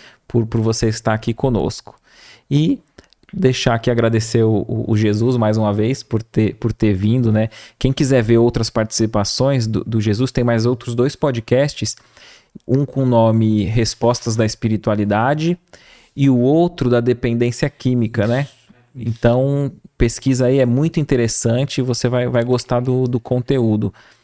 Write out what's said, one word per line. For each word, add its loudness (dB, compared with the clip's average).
por, 0
por -2
você 0
estar -2
aqui -4
conosco. -4
E 2
deixar 0
aqui -2
agradecer 0
o, 2
o, -4
o 2
Jesus 2
mais 2
uma 2
vez -2
por -4
ter, 0
por -4
ter 0
vindo, 2
né? 2
Quem 0
quiser 2
ver 4
outras 2
participações -2
do, -2
do -2
Jesus, 0
tem -2
mais 0
outros -4
dois 0
podcasts, -2
um 2
com -4
o 2
nome 2
Respostas -2
da 2
Espiritualidade -2
e 2
o 4
outro 2
da 4
Dependência -2
Química, -2
né? 0
Então, -2
pesquisa 0
aí, 2
é 4
muito 0
interessante, 0
você -2
vai, -2
vai 0
gostar -2
do, -2
do -2
conteúdo. 0